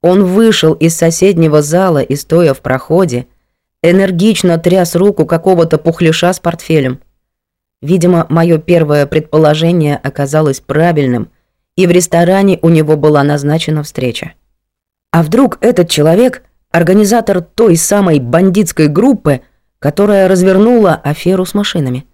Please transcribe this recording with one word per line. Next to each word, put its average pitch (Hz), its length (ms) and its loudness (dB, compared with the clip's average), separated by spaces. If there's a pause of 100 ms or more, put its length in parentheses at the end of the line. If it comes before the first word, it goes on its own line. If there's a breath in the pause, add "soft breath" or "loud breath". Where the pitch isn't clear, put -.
Он 185 220 2
вышел 190 500 2
из 160 220 0
соседнего 165 680 0
зала 160 400 0
и, 139 140 -4
стоя 160 380 0
в - 80 -8
проходе, 131 640 -2 (540)
энергично 185 760 0
тряс 175 380 0
руку 185 300 0
какого-то 165 520 0
пухляша 165 560 -2
с - 60 -10
портфелем. 156 600 -4 (840)
Видимо, 170 480 0
мое 165 300 0
первое 147 460 0
предположение 156 920 0
оказалось 143 640 -4
правильным, 147 680 -2 (460)
и 185 100 2
в 170 60 0
ресторане 180 680 2
у 165 80 2
него 156 260 2
была 147 280 2
назначена 147 600 -2
встреча. 127 500 -8 (760)
А 165 100 0
вдруг 220 400 0
этот 190 280 0
человек – 180 540 0 (280)
организатор 190 680 0
той 190 340 0
самой 175 440 0
бандитской 165 680 0
группы, 156 540 0 (380 soft breath)
которая 196 480 0
развернула 190 680 2
аферу 180 500 -4
с - 80 -16
машинами? 143 600 -4